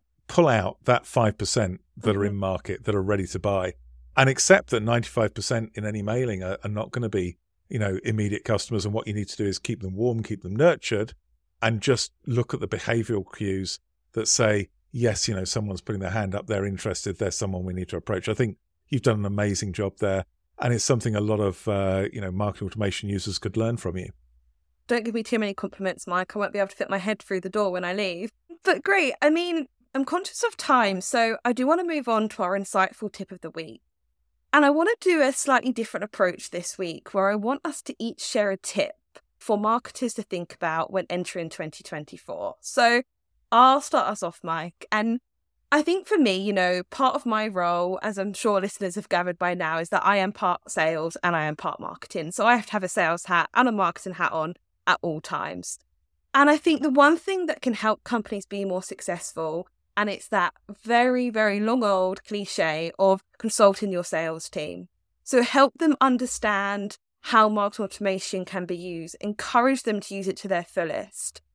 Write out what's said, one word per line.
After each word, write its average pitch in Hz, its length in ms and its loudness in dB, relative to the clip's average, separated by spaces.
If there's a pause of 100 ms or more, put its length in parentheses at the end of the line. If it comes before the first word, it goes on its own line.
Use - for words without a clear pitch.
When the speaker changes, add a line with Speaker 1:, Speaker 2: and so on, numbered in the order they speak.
(280)
Speaker 1:
pull 170 200 4
out 110 360 2
that 123 240 2
five 110 300 2
percent 98 440 -2 (160)
that 104 180 2
are 98 40 0
Speaker 2:
Mm-hmm. 101 80 2
Speaker 1:
in 101 80 -2
market, 95 480 -4
that 107 100 -2
are 101 80 2
ready 98 260 0
to 92 120 -8
buy, 92 340 -2 (420)
and 135 140 6
accept - 400 4
that 107 140 0
ninety-five 117 500 2
percent 113 420 -4
in 107 100 -6
any 107 160 -4
mailing 107 420 -2
are, 92 200 -4
are 104 60 -6
not 104 220 -6
gonna 120 180 -4
be, 90 280 -2 (320)
you 127 100 -4
know, 98 240 -2
immediate 104 400 -2
customers. 107 420 -2
And 104 80 -4
what 113 140 -4
you 107 60 -4
need 104 160 -4
to - 80 -14
do 104 80 0
is 95 140 -2
keep - 220 -6
them 92 140 -6
warm, 113 280 0
keep 98 200 -8
them 92 120 -6
nurtured, 120 580 2 (480)
and 113 200 2
just - 300 2 (140)
look 120 280 -2
at 127 60 -4
the 107 80 -4
behavioural 110 580 -2 (100)
cues 95 440 -4 (340)
that 113 140 -4
say, 107 420 2 (220)
"Yes, 117 360 0
you 110 80 -4
know, 92 100 -4
someone's 101 360 -4
putting 101 200 -6
their 95 100 -4
hand 101 240 -2
up, - 120 -8
they're 98 180 -2
interested, 98 520 -4
there's 95 200 -2
someone 95 260 -4
we 90 100 -6
need 92 160 -6
to 87 80 -4
approach." 95 320 -4
I 110 40 0
think 110 240 0 (320)
you've 135 120 0
done 110 180 4
an 101 60 -2
amazing 101 480 0
job 98 240 -4
there. 95 280 0 (340)
And 123 120 0
it's 113 140 0
something 117 300 2
a 104 40 0
lot 107 200 2
of, 98 280 -2
uh, 98 460 2
you 110 80 -8
know, 95 100 -6
marketing 101 360 -4
automation 101 420 -4
users 98 300 -4
could 107 180 -6
learn 113 180 0
from 92 220 -6
you. 90 120 -8 (760)
Speaker 2:
Don't 240 180 0
give 226 120 -4
me 226 80 -2
too 226 160 0
many 202 160 -2
compliments, - 500 -6
Mike. 180 300 -2
I 208 40 -4
won't 185 140 -2
be 202 60 0
able 190 100 0
to - 60 -20
fit - 160 -6
my 196 80 0
head 202 200 -2
through 185 220 -4
the 190 80 -8
door 202 220 0
when 180 120 -4
I 180 100 -2
leave. 196 380 -4 (320)
But - 200 2
great. 370 360 2
I 302 120 4
mean, 339 340 0 (300)
I'm 269 100 0
conscious - 380 -4
of 466 120 -2
time, 208 460 2
so 226 420 0
I 240 100 2
do 254 120 -2
wanna 339 180 2
move 311 240 -4
on 220 220 2
to - 140 -6
our 185 140 0
insightful 196 540 -2
tip - 200 -12
of 180 100 -18
the 160 80 -12
week. 160 320 -14 (720)
And 294 100 8
I 277 60 8
wanna 339 320 4
do 330 220 4
a 269 100 4
slightly 254 380 2
different 214 320 -6
approach - 480 -2
this - 260 -8
week, 175 380 -8
where 196 160 4
I 214 40 0
want 220 300 -2
us 302 160 -6
to - 160 -10
each - 240 -6
share 208 300 0
a 190 60 -2
tip - 380 -4 (440)
for 208 180 0
marketers 226 560 -2
to 220 80 -8
think 175 320 -8
about 165 400 -4
when 185 160 -2
entering 175 400 -4
twenty - 340 -10
twenty-four. - 800 -10
So 240 400 4 (500)
I'll 262 300 8
start 269 260 2
us 208 140 -4
off, 165 220 -6
Mike. 165 480 -6
And 226 280 2 (520)
I 294 100 6
think 359 240 0
for 415 140 2
me, 202 180 4
you 202 160 0
know, 180 380 2
part 262 240 2
of 277 100 -6
my 214 220 0
role, 180 560 0
as 202 160 -4
I'm 196 140 -4
sure 202 280 2
listeners 196 320 -4
have 208 160 -8
gathered 180 300 0
by 180 160 0
now, 165 240 -2
is 170 100 -6
that 180 160 0
I 202 120 4
am 190 140 2
part - 380 -2
sales 160 540 0
and 175 120 2
I 156 100 0
am 151 100 -4
part - 240 -6
marketing. - 520 -10
So 208 140 -2
I 240 120 6
have 208 100 -6
to - 60 -6
have 202 100 -2
a 180 40 -2
sales 170 380 0
hat 170 300 2
and 254 120 6
a 233 40 2
marketing 185 420 -2
hat 165 200 -2
on 160 200 -4 (320)
at - 160 2
all 156 180 -4
times. - 600 -8 (520)
And 277 160 6
I 302 100 8
think 302 260 2
the 302 80 2
one 294 260 8
thing 370 300 -2
that - 160 -4
can 247 100 0
help 214 300 0
companies 214 420 -4
be 202 200 -4
more 185 180 -2
successful, 170 840 -6 (300)
and 208 140 0
it's - 160 -10
that 180 260 0 (300)
very, 247 480 2
very 214 280 2
long 226 240 0
old 190 400 0
cliche 165 760 -2
of 190 240 4 (160)
consulting 208 520 4
your 175 120 -2
sales 165 460 -4
team. 175 400 -10 (340)
So 247 180 4
help 269 380 6
them 311 200 4
understand 208 1000 0 (220)
how 214 280 6
marketing 208 360 -2
automation 190 600 -4
can 180 220 -6
be 180 100 -4
used, 170 440 -10
encourage 240 600 2
them 208 200 -2
to - 120 -12
use 196 140 -8
it 185 100 -2
to 202 100 -10
their 175 180 -2
fullest, - 760 -6 (140)